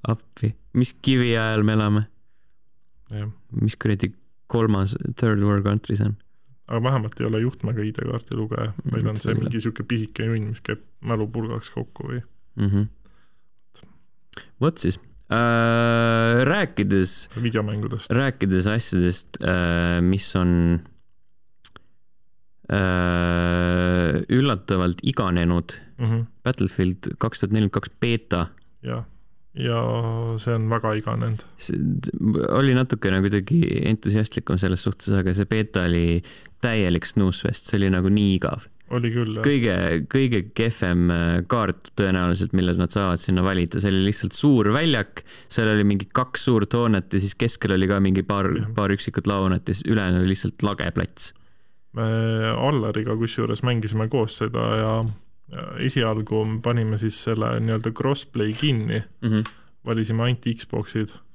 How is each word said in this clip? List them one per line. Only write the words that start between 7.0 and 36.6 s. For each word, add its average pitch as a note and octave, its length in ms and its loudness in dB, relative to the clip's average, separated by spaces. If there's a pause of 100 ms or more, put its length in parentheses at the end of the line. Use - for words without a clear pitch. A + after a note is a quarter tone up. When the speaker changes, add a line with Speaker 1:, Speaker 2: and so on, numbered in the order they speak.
Speaker 2:
ei A#2 60 -2
ole A2 140 0
juhtmega A#2 440 -2
I G#2+ 80 -4
D-kaardi - 420 -6
lugeja, A2 380 -4
Speaker 1:
Mhm, B2 220 -6
Speaker 2:
vaid A2 120 0
on G#2+ 80 0
see A2 200 -2
Speaker 1:
seda. A2 60 0
Speaker 2:
mingi A2+ 200 -2
siuke A2 240 -4
pisike A2 400 -4
junn, A2 240 -2
mis A2+ 140 -8
käib - 180 -6 (240)
mälupulgaks A2+ 680 -4
kokku - 380 -10
või? A#2+ 140 -6 (340)
Speaker 1:
Mhm. G2+ 320 2 (1700)
Vot D#3+ 180 0
siis. F#2 200 -2 (260)
Äh, A#2 1200 4
rääkides G2 840 0 (140)
Speaker 2:
Videomängudest. G#2+ 680 -4
Speaker 1:
rääkides G2+ 600 2
asjadest, F2+ 720 -2
äh, F2 580 2
mis F#2 360 0
on, F2 420 4 (1900)
äh, F2 1600 2
üllatavalt G2 760 0
iganenud. F2 760 0 (180)
Speaker 2:
Mhm. A2+ 220 0 (240)
Speaker 1:
Battlefield F#2 760 0
kaks - 220 -2
tuhat G2 120 0
nelikümmend G#2+ 220 2
kaks - 160 -4 (100)
beeta. A2 460 0 (360)
Speaker 2:
Jah. A#1+ 220 -6 (500)
Ja A#2+ 260 -2 (580)
see A#2+ 160 -2
on A2 140 0
väga A2+ 260 0
iganenud. A2+ 480 -4 (140)
Speaker 1:
See - 200 -4 (720)
oli C3+ 260 4
natukene A2 460 2
kuidagi G2+ 420 2 (260)
entusiastlikum G#2 720 0
selles F#2 260 2
suhtes, - 320 -4
aga F#2 180 2
see G2 120 0
beeta G#2 420 0
oli E2+ 340 2 (400)